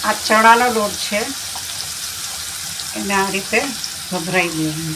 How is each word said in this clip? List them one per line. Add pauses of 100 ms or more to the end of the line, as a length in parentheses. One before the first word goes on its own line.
આ (120)
ચણાનો (100)
લોટ (100)
છે, (1800)
એને
આ
રીતે (520)
ભભરાઈ
દેવાનો.